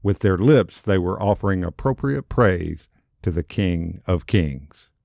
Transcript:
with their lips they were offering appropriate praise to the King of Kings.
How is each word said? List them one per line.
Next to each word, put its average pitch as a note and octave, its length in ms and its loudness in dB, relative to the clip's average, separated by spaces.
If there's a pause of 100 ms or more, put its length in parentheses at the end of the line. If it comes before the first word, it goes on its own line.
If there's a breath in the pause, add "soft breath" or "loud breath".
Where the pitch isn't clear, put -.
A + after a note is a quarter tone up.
with G2+ 180 0
their F#2+ 180 2
lips A#2 420 4
they G2 180 0
were F2+ 240 -2
offering G2 400 0
appropriate C3+ 640 -4
praise F2 600 0 (340)
to - 80 0
the E2 140 -2
King F2 600 -2
of F2+ 200 -2
Kings. C#2+ 640 -4 (140)